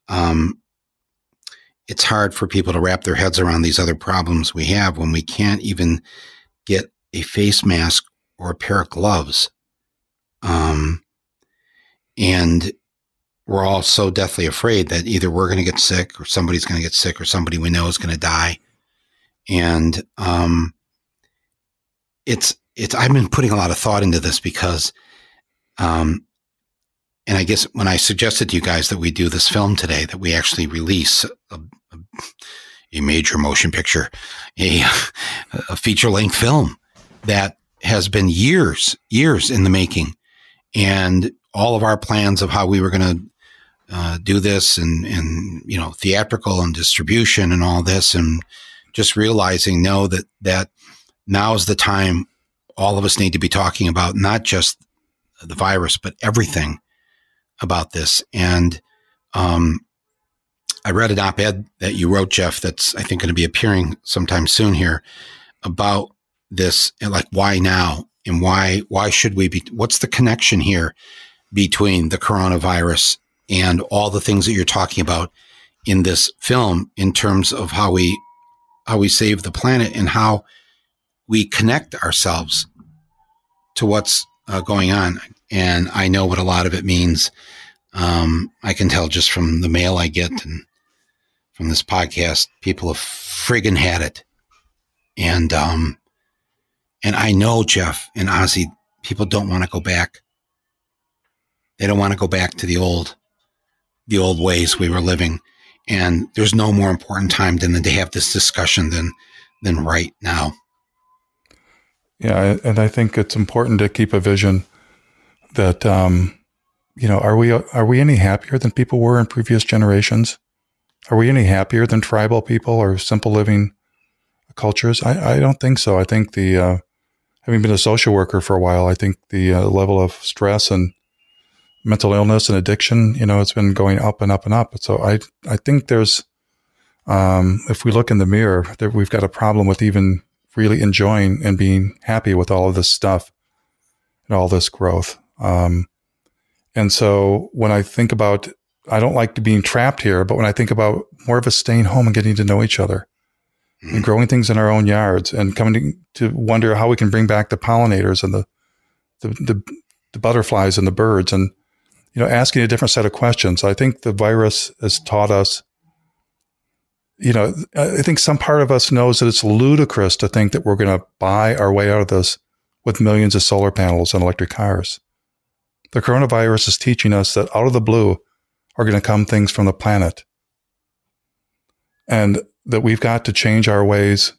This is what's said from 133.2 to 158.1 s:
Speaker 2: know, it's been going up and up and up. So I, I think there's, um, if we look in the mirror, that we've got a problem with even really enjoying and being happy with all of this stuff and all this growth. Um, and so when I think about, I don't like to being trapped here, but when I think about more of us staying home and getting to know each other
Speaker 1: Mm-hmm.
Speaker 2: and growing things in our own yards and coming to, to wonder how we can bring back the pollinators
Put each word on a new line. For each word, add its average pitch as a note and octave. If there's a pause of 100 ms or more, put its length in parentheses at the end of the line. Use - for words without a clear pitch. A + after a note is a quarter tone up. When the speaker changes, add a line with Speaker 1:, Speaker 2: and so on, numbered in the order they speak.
Speaker 2:
know, G2+
it's G2+
been G2+
going G2
up G#2+
and G2+
up G2
and G#2+
up. A2+
So -
I, G#2 (300)
I A2+
think C#3
there's, A2+ (800)
um, F#2
if -
we A2+
look A#2
in G#2+
the F#2+
mirror, G2 (120)
that G#2+
we've G2+
got G#2
a F#2
problem G#2+
with G2
even G2 (340)
really G#2+
enjoying G2+
and G2
being F#2+
happy A2
with F2+
all F#2
of F#2
this F2+
stuff - (960)
and G#2+
all F#2
this F2+
growth. F2+ (220)
Um, F2 (880)
and G2+
so G2+
when A2+
I G#2
think A#2
about, G#2 (420)
I A2
don't B2
like A#2
to A2+
being G#2+
trapped B2+
here, F#2+
but G2+
when A2
I G#2
think A2
about A2 (200)
more A#2+
of A#2+
us A2
staying A#2
home A#2
and G#2+
getting G#2+
to G#2
know G2+
each A2
other G2 (760)
Speaker 1:
Mm-hmm. E2
Speaker 2:
and G#2
growing A2+
things A#2
in A2
our G#2+
own G#2+
yards G2+
and G2
coming A2 (420)
to, A2+
to A2
wonder A2+
how A2+
we A#2
can G#2+
bring A2
back G#2+
the G#2
pollinators G2+